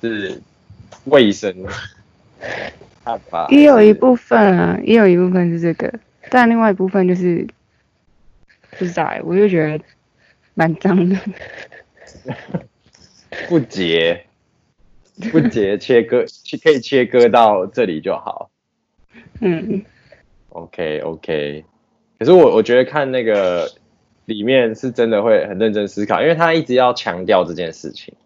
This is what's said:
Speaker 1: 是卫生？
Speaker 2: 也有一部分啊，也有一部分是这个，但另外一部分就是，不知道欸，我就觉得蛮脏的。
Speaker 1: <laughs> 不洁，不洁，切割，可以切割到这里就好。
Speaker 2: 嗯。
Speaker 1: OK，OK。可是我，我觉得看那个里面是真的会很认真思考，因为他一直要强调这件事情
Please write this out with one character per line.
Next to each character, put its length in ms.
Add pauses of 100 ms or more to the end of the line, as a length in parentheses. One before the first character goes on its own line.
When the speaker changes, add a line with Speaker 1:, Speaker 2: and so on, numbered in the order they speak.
Speaker 1:
是 400 (640)
卫 260
生？ 240 (1900)
Speaker 2:
也 140
有 180
一 120
部 220
分 240 (200)
啊， 260
也 120
有 120
一 80
部 140
分 200
是 100
这 140
个， 180 (360)
但 220
另 100
外 100
一 40
部 120
分 220
就 60
是， 320 (1300)
不 60
知 80
道 120
欸， 180
我 120
就 140
觉 180
得 180 (680)
蛮 220
脏 320
的。 120
Speaker 1:
<laughs> 1500 (800)
不 120
洁， 640 (1040)
不 100
洁， 360
切 260
割， 220 (380)
可 80
以 100
切 240
割 240
到 380
这 180
里 160
就 160
好。 340 (880)
Speaker 2:
嗯。 440 (640)
Speaker 1:
OK，OK。 1160 (540)
可 60
是 80
我， 220
我 80
觉 140
得 140
看 220
那 100
个 480 (540)
里 180
面 320
是 160
真 200
的 120
会 240
很 120
认 160
真 120
思 200
考， 160
因 60
为 60
他 200
一 80
直 120
要 200
强 320
调 180
这 80
件 200
事 180
情 240 (120)